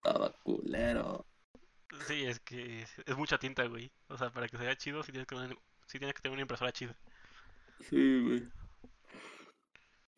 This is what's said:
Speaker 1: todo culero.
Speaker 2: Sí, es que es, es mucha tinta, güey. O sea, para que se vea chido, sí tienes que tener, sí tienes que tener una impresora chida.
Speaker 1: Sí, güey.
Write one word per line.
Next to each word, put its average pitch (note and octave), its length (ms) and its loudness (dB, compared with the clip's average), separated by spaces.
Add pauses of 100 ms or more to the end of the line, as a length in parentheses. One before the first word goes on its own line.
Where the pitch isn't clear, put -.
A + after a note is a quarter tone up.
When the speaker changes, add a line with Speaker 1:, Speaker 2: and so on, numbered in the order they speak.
Speaker 1:
todo - 400 4
culero. - 840 0 (800)
Speaker 2:
Sí, D3 180 0
es A#2+ 160 -2
que A#2+ 420 -8
es, A#2 80 -12 (140)
es C3 120 0
mucha D3 220 2
tinta, C3 280 0
güey. A#2 260 -8 (160)
O C#3 80 -10
sea, B2+ 160 0
para A#2+ 160 -2
que B2 80 -8
se A#2+ 80 -4
vea C3 120 2
chido, D3 260 -4
sí D3 100 -8
tienes C3 140 -6
que - 100 -8
tener, B2+ 200 -6 (300)
sí - 120 -10
tienes C#3 160 -4
que - 80 -14
tener C3 100 -2
una C3+ 100 -4
impresora B2 300 -2
chida. A#2 240 -8 (840)
Speaker 1:
Sí, C3+ 420 8
güey. A#2+ 260 2 (1700)